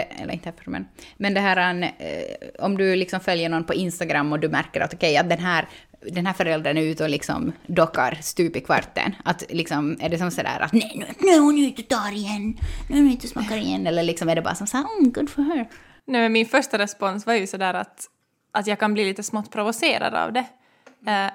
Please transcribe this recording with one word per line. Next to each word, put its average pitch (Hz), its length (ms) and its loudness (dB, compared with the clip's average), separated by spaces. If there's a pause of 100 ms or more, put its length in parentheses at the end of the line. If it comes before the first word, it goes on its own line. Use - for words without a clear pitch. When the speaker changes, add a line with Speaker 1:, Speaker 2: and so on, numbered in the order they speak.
Speaker 1:
eller - 320 -6
inte 170 160 -10
här 170 80 -12
före, - 140 -16
men, - 160 -8 (300)
men 202 160 -2
det 196 60 2
här, 180 440 2
eh, - 800 -8
om 196 120 0
du 190 180 4
liksom 185 240 0
följer 170 300 0
någon 165 140 0
på 165 100 -2
Instagram 160 580 0
och 151 80 0
du 156 100 0
märker 151 320 -2
att 170 120 -4
okej, 156 240 2
att 170 120 2
den 165 100 2
här, 175 280 0 (440)
den 175 140 -2
här 190 80 0
föräldern 160 440 0
är 160 40 2
ute 156 220 0
och 156 60 0
liksom 147 420 -2 (160)
dockar 151 540 2
stup 165 340 0
i - 60 -4
kvarten. - 640 0
Att 175 260 -2
liksom, 160 520 -4
är 160 80 -2
det 170 80 -2
som 175 140 -2
sådär - 280 -4
att - 140 -2
nej, 220 220 2
nu, 202 100 -8 (140)
nu 381 120 4
är 320 80 10
hon 294 200 6
ute 269 220 0
och 220 80 -14
tar 208 220 0
igen, 208 460 -4 (320)
nu 277 80 0
är 294 40 8
hon 277 100 8
ute 240 140 -4
och 233 60 -8
smakar 214 260 -4
igen, 190 300 -2
eller 170 160 2
liksom 170 260 -2
är 165 60 4
det 165 60 0
bara 165 140 -2
som 202 120 -6
såhär, 269 180 -2 (140)
mm, 262 120 8
good - 180 -2
for - 140 -4
her. 285 260 -2 (360)
Speaker 2:
Nej, 254 160 0
men 226 100 4
min 226 140 4
första 262 320 2
respons 202 480 -2
var 226 80 2
ju 202 140 2
sådär 190 260 -2
att, - 360 -8 (420)
att 202 160 0
jag 208 120 2
kan 208 140 2
bli 208 120 2
lite 202 180 -4
smått 214 280 -6
provocerad 226 640 0
av 82 200 0
det. 240 120 -2 (640)
Eh, 196 280 0